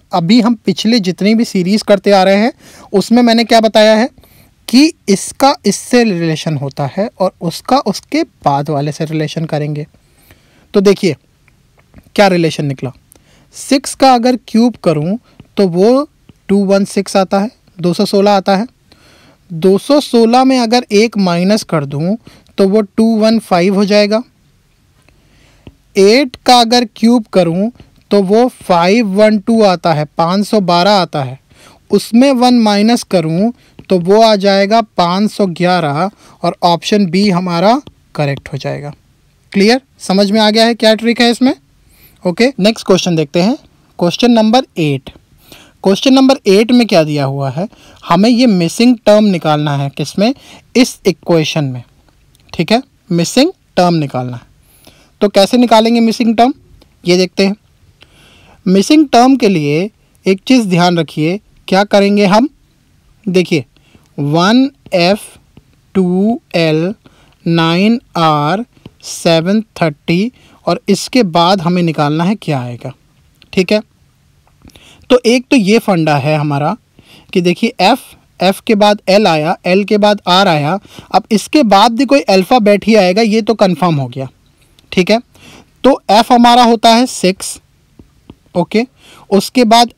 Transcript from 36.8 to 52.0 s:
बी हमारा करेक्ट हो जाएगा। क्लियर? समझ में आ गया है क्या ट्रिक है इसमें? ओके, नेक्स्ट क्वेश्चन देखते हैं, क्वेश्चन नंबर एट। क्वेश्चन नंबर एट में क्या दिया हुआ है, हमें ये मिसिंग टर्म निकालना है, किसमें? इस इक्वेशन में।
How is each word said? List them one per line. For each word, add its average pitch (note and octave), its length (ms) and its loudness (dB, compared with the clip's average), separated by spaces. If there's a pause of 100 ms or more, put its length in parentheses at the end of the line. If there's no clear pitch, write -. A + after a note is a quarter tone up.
बी F#3+ 240 0
हमारा F3+ 520 0 (340)
करेक्ट C#3 380 -6
हो C#3 40 -10
जाएगा। C#3+ 360 -10 (580)
क्लियर? G#3+ 300 2 (180)
समझ G3 320 -2
में A3 100 0
आ G#3+ 80 2
गया A3 160 2
है A#3 100 0
क्या A3 200 2
ट्रिक A3+ 260 -2
है A#3+ 100 2
इसमें? B3+ 220 0 (720)
ओके, A3+ 360 0
नेक्स्ट G#3+ 280 -4
क्वेश्चन F3+ 280 0
देखते D#3+ 260 -2
हैं, A3+ 140 0 (440)
क्वेश्चन G#3 320 0
नंबर A3+ 340 2 (140)
एट। D3 300 -4 (720)
क्वेश्चन G3 300 2
नंबर C4+ 340 2
एट G#3+ 240 2
में B3 160 4
क्या E3+ 160 2
दिया D3 220 -4
हुआ C3+ 260 -6
है, E3+ 160 -8 (360)
हमें F#3+ 260 2
ये B3 180 2
मिसिंग G#3+ 480 0 (100)
टर्म G#3+ 200 4
निकालना D3+ 520 -2
है, C#3 120 -4
किसमें? G3 440 -4 (420)
इस B3 300 0
इक्वेशन D#3+ 600 -2
में। B2 180 -10 (720)